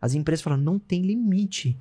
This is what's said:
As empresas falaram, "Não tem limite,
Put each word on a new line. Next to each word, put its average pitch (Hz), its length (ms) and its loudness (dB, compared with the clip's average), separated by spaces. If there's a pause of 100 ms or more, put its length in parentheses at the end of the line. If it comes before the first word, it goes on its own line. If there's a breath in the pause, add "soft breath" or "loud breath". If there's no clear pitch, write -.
As 123 140 0
empresas 156 280 0
falaram, 139 200 0
"Não 165 160 2
tem 180 240 -2
limite, 196 800 0